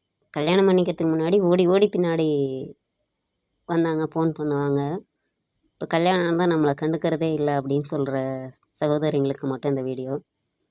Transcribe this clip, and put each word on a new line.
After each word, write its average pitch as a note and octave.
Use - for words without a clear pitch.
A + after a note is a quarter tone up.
கல்யாணம் F3+
பண்ணிக்கிறதுக்கு F3
முன்னாடி D#3+
ஓடி F3+
ஓடி G3
பின்னாடி E3+
வந்தாங்க, E3
ஃபோன் D#3+
பண்ணுவாங்க. C#3+
இப்போ -
கல்யாணம் F3
ஆனதா E3+
நம்மளை D#3
கண்டுக்கிறதே D#3+
இல்ல D3
அப்படின்னு C#3
சொல்ற C#3
சகோதரிங்களுக்கு D3
மட்டும் C3
இந்த C3+
வீடியோ. C3